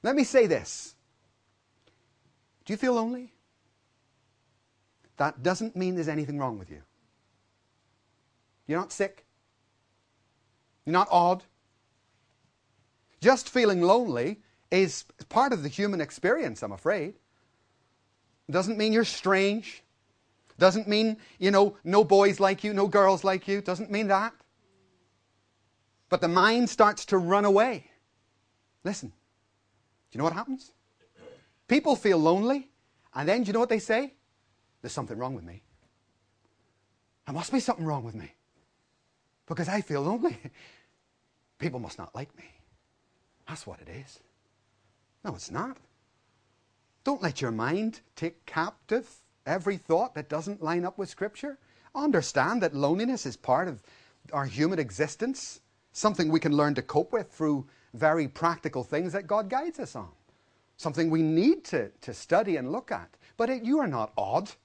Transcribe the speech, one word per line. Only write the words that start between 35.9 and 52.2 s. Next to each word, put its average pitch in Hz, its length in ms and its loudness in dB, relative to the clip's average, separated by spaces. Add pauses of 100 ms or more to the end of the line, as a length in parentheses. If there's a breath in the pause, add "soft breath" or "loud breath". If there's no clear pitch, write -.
There 143 80 -12
must 165 180 -8
be 262 80 2
something 170 260 -4
wrong 143 180 -4
with 113 120 -12
me, - 180 -14 (1120)
because 165 240 -6
I 202 120 -2
feel 143 200 -4
lonely. 226 360 -2 (600 soft breath)
<laughs> - 600 -20
People 135 200 -6
must 101 200 -14
not - 160 -16
like 139 200 -14
me. - 100 -20 (1040)
That's - 200 -16
what - 140 -16
it - 80 -20
is." 135 300 -18 (1040)
No, 131 120 -8
it's - 160 -16
not. 190 260 -8 (1300)
Don't 269 180 -4
let 160 180 -4
your 127 120 -4
mind 165 500 -4 (140)
take - 300 -10
captive - 760 -6 (240)
every 185 320 -2
thought 180 380 0
that 147 140 -10
doesn't 165 340 -8
line 175 220 0
up 185 120 -8
with 196 120 -6
Scripture. 269 500 -8 (340 soft breath)
Understand 208 680 0